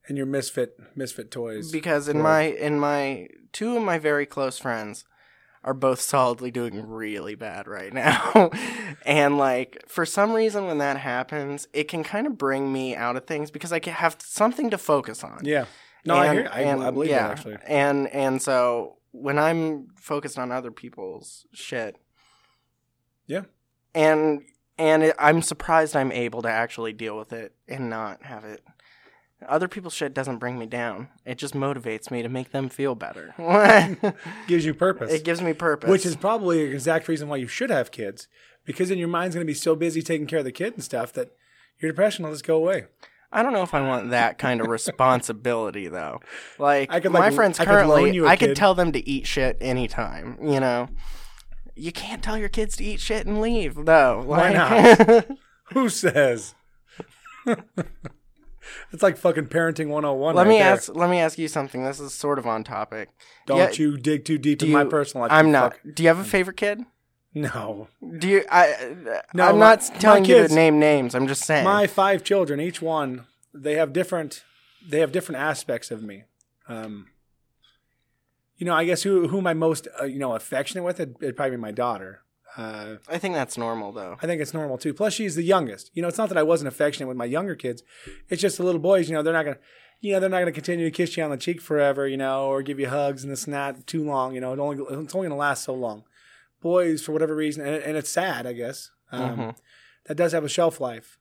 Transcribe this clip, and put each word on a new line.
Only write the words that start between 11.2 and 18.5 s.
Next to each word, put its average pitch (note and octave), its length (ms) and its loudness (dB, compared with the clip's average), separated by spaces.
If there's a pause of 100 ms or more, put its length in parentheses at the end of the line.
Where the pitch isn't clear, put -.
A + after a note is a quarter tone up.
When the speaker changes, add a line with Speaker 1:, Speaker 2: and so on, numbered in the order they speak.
Speaker 2:
it D3+ 160 -4
can D#3+ 160 -8
kind A3 240 -6
of B3+ 100 -8
bring C3+ 360 -2
me C3 200 -6
out A#2+ 220 -4
of C3 100 -10
things D3+ 260 -8
because E3 200 -12
I E3 80 -4
can E3 140 -8
have E3 260 -2
something A#3+ 520 -2
to G3 60 -4
focus C3+ 460 -2
on. - 220 -18
Speaker 1:
Yeah. C#3+ 200 -2 (380)
No, E3 120 2
I C#3+ 100 6
Speaker 2:
And, D3 140 2
Speaker 1:
hear, C4 120 -6
I, B2+ 120 -6
Speaker 2:
and, C#3 200 0
Speaker 1:
I B2+ 80 -2
believe D3 200 -2
Speaker 2:
yeah. B2 160 0
Speaker 1:
that, - 40 -6
actually. G#2+ 260 -12 (100)
Speaker 2:
And, C#3+ 420 2
and C3+ 320 -2
so B2 560 0 (140)